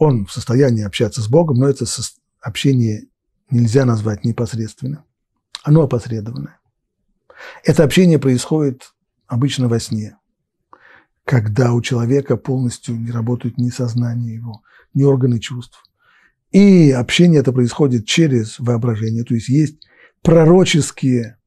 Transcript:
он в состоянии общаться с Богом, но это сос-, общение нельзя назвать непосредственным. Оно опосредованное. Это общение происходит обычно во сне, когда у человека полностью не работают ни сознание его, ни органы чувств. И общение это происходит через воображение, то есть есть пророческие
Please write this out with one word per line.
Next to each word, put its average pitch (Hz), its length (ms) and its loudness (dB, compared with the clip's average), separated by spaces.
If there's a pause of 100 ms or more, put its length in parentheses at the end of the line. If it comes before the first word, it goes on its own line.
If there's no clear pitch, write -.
он 127 240 2
в - 60 -20
состоянии 120 520 0
общаться 104 380 -4
с 107 80 -6
Богом, 151 280 2
но 135 100 2
это 135 180 -2
сос-, - 320 -10 (240)
общение 117 600 -2 (480)
нельзя 120 340 2
назвать 107 380 -2
непосредственным. 117 800 -6 (600)
Оно 151 200 4
опосредованное. 120 720 -8 (1080)
Это 160 200 4
общение 170 340 4
происходит 135 800 -2 (320)
обычно 131 400 -2
во 113 120 0
сне, 107 380 -8 (1080)
когда 120 500 0
у 120 80 0
человека 123 560 -2
полностью 127 580 -6
не 117 160 -8
работают 120 480 -6
ни 123 100 -2
сознание 120 640 -6
его, 113 280 -14 (340)
ни 139 80 2
органы 127 360 2
чувств. - 440 -14 (680)
И 190 400 6
общение 147 500 2
это 123 100 0
происходит 123 560 0
через 127 520 0
воображение, 117 640 -4
то 123 120 -4
есть 113 140 -6
есть 151 380 -2 (360)
пророческие 160 1200 2